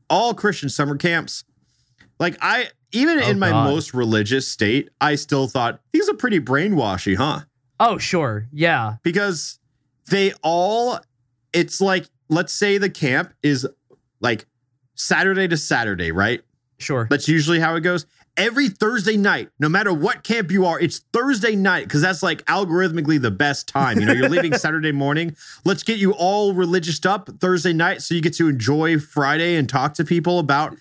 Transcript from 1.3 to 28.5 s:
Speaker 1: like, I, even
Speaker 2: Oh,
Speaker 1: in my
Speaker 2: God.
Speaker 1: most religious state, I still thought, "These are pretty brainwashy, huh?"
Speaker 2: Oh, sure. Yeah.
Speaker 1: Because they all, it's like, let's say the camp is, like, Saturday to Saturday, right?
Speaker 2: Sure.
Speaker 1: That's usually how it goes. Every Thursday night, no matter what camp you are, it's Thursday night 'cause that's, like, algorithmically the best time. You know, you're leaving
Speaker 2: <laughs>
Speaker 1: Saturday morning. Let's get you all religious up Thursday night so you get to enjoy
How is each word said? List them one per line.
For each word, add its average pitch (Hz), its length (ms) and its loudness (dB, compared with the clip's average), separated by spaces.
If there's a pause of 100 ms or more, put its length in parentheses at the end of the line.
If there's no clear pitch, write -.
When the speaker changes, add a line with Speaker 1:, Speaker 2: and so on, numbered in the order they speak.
Speaker 1:
like, 170 220 -2
I, 214 280 -2 (240)
even 294 260 2
Speaker 2:
Oh, 247 100 0
Speaker 1:
in 202 100 2
my 190 100 2
Speaker 2:
God. 110 200 2
Speaker 1:
most 156 240 -2
religious 117 540 0
state, 117 420 0 (120)
I 147 140 2
still 139 320 0
thought, 120 340 -2 (100)
"These 381 180 0
are 427 40 2
pretty 214 260 0
brainwashy, 127 800 0
huh?" 151 240 -2 (380)
Speaker 2:
Oh, 214 180 4
sure. 120 540 -2
Yeah. 143 520 0
Speaker 1:
Because 180 560 -2 (500)
they 196 220 2 (100)
all, 208 580 0 (540)
it's 170 280 0
like, 190 280 0 (200)
let's 165 240 0
say 202 240 2
the 196 120 0
camp 151 440 -2 (100)
is, 135 240 0 (540)
like, 113 240 -2 (500)
Saturday 190 540 0
to 165 80 0
Saturday, 104 540 -2
right? 101 300 0 (360)
Speaker 2:
Sure. 123 320 -4
Speaker 1:
That's 143 180 0
usually 160 320 2
how 165 160 0
it 165 60 -2
goes. 175 240 -2 (320)
Every 233 320 0
Thursday 214 480 0
night, 185 320 0 (100)
no 147 80 2
matter 196 260 2
what 175 300 -2
camp 220 260 -2
you 185 160 2
are, 160 140 0
it's 165 200 -2 (120)
Thursday 233 460 0
night 190 320 0
'cause 147 100 0
that's, 185 240 0
like, 165 220 -2
algorithmically 165 760 0
the 117 100 0
best 135 360 -2
time. 135 320 0
You 202 60 2
know, 269 80 4
you're - 160 2
leaving 175 240 0
Speaker 2:
<laughs> 240 40 2
Speaker 1:
Saturday 156 360 -2
morning. 147 420 -2 (300)
Let's 185 180 0
get 226 160 -2
you 196 140 4
all 196 400 2
religious 175 520 0
up 190 240 -2 (120)
Thursday 185 320 2
night 165 280 0
so - 140 -4
you 170 60 0
get 156 140 0
to 165 120 2
enjoy 151 520 2